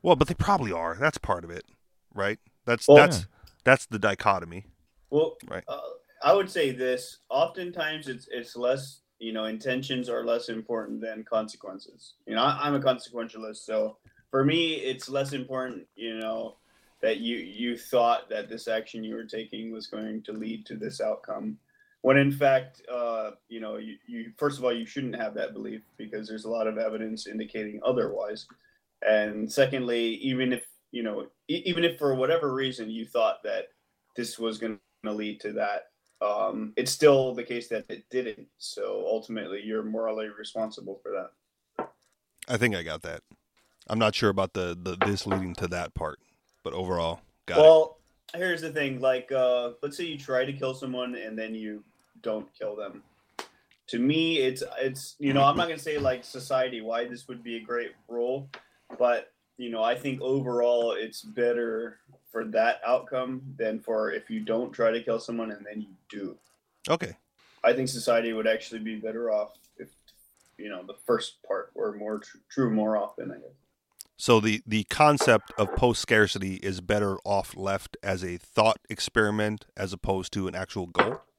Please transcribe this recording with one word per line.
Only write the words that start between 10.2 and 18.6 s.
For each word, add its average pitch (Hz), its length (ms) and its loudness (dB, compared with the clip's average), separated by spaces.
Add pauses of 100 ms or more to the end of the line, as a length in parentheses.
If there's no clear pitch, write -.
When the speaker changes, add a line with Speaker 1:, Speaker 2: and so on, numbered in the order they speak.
Speaker 2:
less 117 240 -2
important 110 520 -6
than 110 240 -10
consequences. 107 920 -8 (120)
You 110 80 -8
know, 113 80 2
I, 139 200 2
I'm 147 120 0
a 139 60 2
consequentialist, 113 800 -2
so 110 400 -2 (320)
for 135 140 4
me, 165 300 2
it's 131 340 -6
less 139 240 -2
important, 127 540 -8 (100)
you 113 220 -8
know, 110 380 -6 (460)
that 110 160 2
you, 117 180 -4
you 110 400 -6
thought 117 540 2
that 107 180 -4
this 113 200 -12